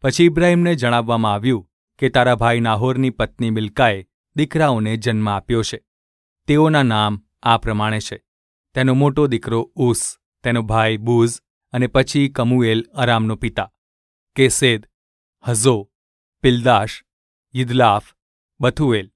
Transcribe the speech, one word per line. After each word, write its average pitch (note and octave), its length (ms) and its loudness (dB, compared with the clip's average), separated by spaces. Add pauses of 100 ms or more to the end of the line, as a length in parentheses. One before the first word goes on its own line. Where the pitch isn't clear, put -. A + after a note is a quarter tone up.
પછી C#3 220 2
ઇબ્રાહીમને F3 500 2
જણાવવામાં A#2 600 0
આવ્યું G#2+ 360 -2 (280)
કે, C3+ 100 -2
"તારા B2 260 2
ભાઈ A#2 260 0
નાહોરની B2 500 0
પત્ની A2+ 400 -6
મિલ્કાએ G#2+ 560 -2 (300)
દીકરાઓને C3+ 600 0
જન્મ A2 320 -2
આપ્યો G#2+ 340 -2
છે. - 220 -8 (640)
તેઓના D3+ 360 2
નામ G#2+ 400 -2 (200)
આ A#2 160 2
પ્રમાણે G#2+ 420 -4
છે. - 240 -14 (500)
તેનો C3 200 0
મોટો C#3+ 320 2
દીકરો A2+ 480 -4
ઉસ, A#2+ 420 -2 (260)
તેનો A#2+ 200 -2
ભાઈ A2 340 0
બૂઝ, A#2 440 0 (320)
અને B2 140 -2
પછી C3+ 420 0
કમુએલ A#2+ 540 0
અરામનો A2+ 540 -2
પિતા, G#2 360 -8 (600)
કેસેદ, B2 520 2 (640)
હઝો, A2+ 420 0 (520)
પિલદાશ, A#2+ 640 0 (520)
યિદલાફ, A#2+ 460 2 (580)
બથુએલ." B2 560 -2